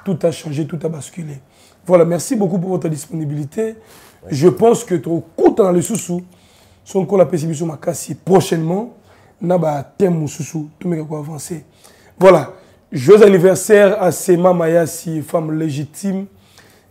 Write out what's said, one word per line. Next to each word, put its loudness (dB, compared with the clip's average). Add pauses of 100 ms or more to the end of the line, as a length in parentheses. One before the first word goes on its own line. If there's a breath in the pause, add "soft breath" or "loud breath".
tout -4
a 0
changé, -6
tout -10
a -6
basculé. -12 (480 soft breath)
Voilà, 4
merci -2
beaucoup -2
pour -4
votre -4
disponibilité. -8 (520 soft breath)
Je 0
pense 2
que -4
trop -4 (120)
court 4
dans 2
le 2
sous-sous. -6 (600 soft breath)
Sonko -2
la 6
pesi -4
biso -6
makasi -8
prochainement. 0 (440 soft breath)
Na 0
ba -2 (160)
thème 0
mosusu, -8 (100)
tout -10
meka -4
ko -12
avancer. -12 (540 soft breath)
Voilà. 4 (380 soft breath)
Joyeux 6
anniversaire 4
à 2
Sema 2
Mayasi, -2
femme -4
légitime. -6 (640 soft breath)